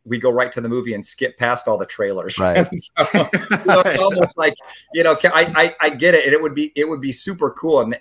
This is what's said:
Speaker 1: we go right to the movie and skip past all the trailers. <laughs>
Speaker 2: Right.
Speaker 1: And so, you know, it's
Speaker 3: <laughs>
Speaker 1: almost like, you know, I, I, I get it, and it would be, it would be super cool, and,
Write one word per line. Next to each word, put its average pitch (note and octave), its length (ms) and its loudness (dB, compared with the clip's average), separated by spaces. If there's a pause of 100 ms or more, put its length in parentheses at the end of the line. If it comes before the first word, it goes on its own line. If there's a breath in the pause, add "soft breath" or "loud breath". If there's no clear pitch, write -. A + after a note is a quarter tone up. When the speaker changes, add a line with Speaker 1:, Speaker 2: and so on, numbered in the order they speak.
Speaker 1:
we A#2+ 140 -6
go B2 140 0
right B2 200 0
to - 80 -8
the A#2 80 -8
movie A#2+ 260 -4
and G2+ 120 -10
skip - 320 -6
past A#2+ 300 -2
all G#2+ 100 0
the E2+ 80 -6
trailers. F#2+ 520 -6
<laughs> - 20 -4
Speaker 2:
Right. F2+ 160 2
Speaker 1:
And F3 260 0
so, - 320 -2
you F#3+ 500 -2
know, F#3 200 6
it's F3+ 140 0
Speaker 3:
<laughs> F#3 40 2
Speaker 1:
almost F#3+ 340 0
like, D#3 180 0 (380 loud breath)
you E3 120 0
know, D#3+ 180 4
I, D#3+ 580 2
I, D#3+ 60 2
I D#3 40 2
get D3+ 240 2
it, D3+ 100 4
and C#3 100 4
it D3+ 80 2
would D3+ 120 -4
be, D3+ 200 -4
it D3+ 140 0
would D#3 120 -6
be C3 120 -6
super D#3 400 -4
cool, D#3 280 2
and, A#2 200 -2